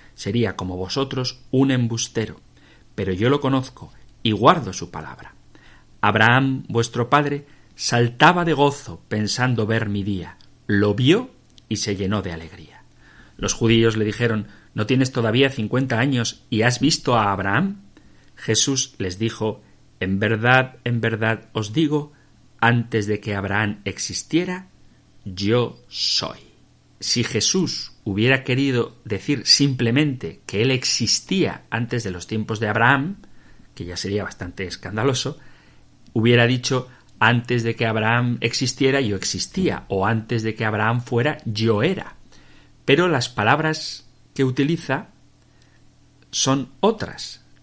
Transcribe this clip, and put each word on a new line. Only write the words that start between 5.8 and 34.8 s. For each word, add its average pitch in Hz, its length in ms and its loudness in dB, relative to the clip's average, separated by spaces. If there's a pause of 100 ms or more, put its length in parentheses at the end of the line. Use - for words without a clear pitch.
Abraham, 120 680 4
vuestro 117 400 -2
padre, 143 380 2 (280)
saltaba 147 720 4
de 165 80 2
gozo 139 560 0
pensando 110 580 0
ver 110 220 0
mi 101 140 -2
día. 95 340 -6 (300)
Lo 104 280 4
vio 165 360 2 (380)
y 110 80 -2
se 104 180 -4
llenó 98 280 -2
de 90 100 -8
alegría". 80 520 -16 (520)
Los - 180 -4
judíos 113 420 4
le 110 80 -2
dijeron, 107 440 -2 (260)
"¿No 107 120 -4
tienes 131 260 2
todavía 123 380 2
cincuenta 123 480 -2
años 127 520 -2
y 107 120 2
has 123 180 2
visto 131 360 2
a 104 160 2
Abraham?". 101 500 -2 (540)
Jesús - 600 -2
les 92 200 -6
dijo, 107 440 -4 (360)
"En 95 200 -2
verdad, 117 640 2
en 120 160 -2
verdad 113 520 -2
os 107 200 -4
digo, 147 400 0 (480)
antes 117 460 2
de 104 140 -2
que 104 140 -6
Abraham 101 500 -2
existiera, 180 840 -4 (560)
yo 101 640 -2
soy". - 500 -6 (640)
Si - 240 -2
Jesús - 680 -2 (120)
hubiera 120 400 2
querido 127 600 0
decir 117 420 -4
simplemente 127 1000 0
que 101 160 -2
él 131 80 2
existía 127 1000 -2
antes 117 340 -2
de 98 60 -6
los 87 160 -10
tiempos 110 340 -4
de 110 80 0
Abraham, 135 480 2 (580)
que 85 120 -12
ya 87 100 -12
sería 101 280 -4
bastante 90 420 -10
escandaloso, 123 720 -4 (760)